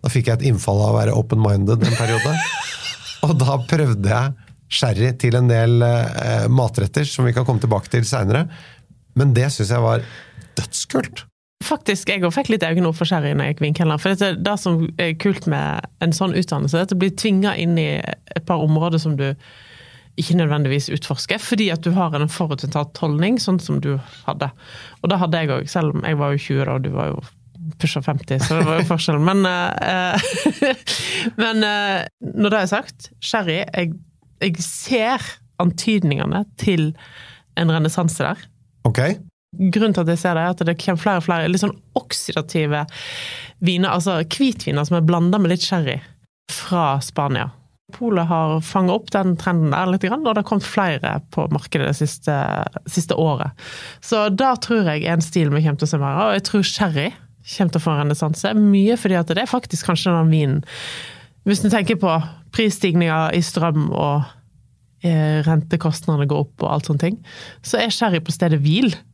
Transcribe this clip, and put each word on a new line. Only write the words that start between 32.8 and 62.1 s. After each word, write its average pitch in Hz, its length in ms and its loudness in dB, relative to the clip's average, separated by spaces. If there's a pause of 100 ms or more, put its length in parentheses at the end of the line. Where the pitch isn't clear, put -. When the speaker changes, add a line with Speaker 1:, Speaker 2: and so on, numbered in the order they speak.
Speaker 2:
sherry, 180 460 -2
jeg, 175 260 -2 (480)
jeg 170 240 -2
ser 247 640 -2 (340)
antydningene 180 840 0 (180)
til 156 300 2 (640)
en 160 160 2
renessanse 160 480 0
der. 151 240 -4 (400)
Speaker 1:
Ok. 120 140 2 (540)
Speaker 2:
Grunnen 190 420 2
til 170 80 2
at 165 100 2
jeg 165 80 -6
ser 170 160 2
det, 170 80 0
er 180 80 0
at 175 160 -4
det 160 80 -2
kommer 175 240 -2
flere 190 160 2
og 160 80 -4
flere 165 240 0
litt 185 140 2
sånn - 100 -2 (240)
oksidative 151 840 -2 (840)
viner, 185 240 2
altså 175 320 0
hvitviner 156 640 -2
som 170 140 2
er 156 100 4
blandet 180 320 4
med 170 80 4
litt 180 160 0
sherry 139 320 0 (520)
fra 147 520 0
Spania. 139 460 -2 (440)
Polet 202 340 0
har 160 280 2 (100)
fanget 185 300 2
opp - 180 -6
den 185 240 2
trenden 165 340 2
der 175 160 0
litt 185 160 2
grann, 247 220 -2
og 226 80 2
det 208 80 2
har - 80 -4
kommet 202 180 0
flere 175 440 0 (200)
på 156 220 -2
markedet 143 380 -2
det 143 80 -2
siste, 151 340 -2 (560)
siste 165 320 -2
året. 143 320 0 (500)
Så 214 200 0 (100)
da 254 240 2
tror 220 320 0
jeg 151 180 -2
en 165 160 2
stil 160 300 0
vi 151 100 2
kommer 147 160 2
til 156 80 0
å - 60 -2
se 147 80 0
mer 139 160 -2
av, 208 140 2
og 196 80 2
jeg 196 100 -8
tror 202 160 2
sherry 156 400 -2 (400)
kommer 175 300 -2
til 165 40 2
å - 60 -4
få 160 80 2
en 147 80 0
renessanse, 156 560 0
mye 208 400 6
fordi 190 240 2
at 165 80 -4
det 185 160 0
er - 60 -6
faktisk 247 360 -4
kanskje 170 300 2
den 160 160 4
vinen. 147 300 2 (840)
Hvis 196 160 2
du 208 80 2
tenker 202 320 2
på 185 80 4 (480)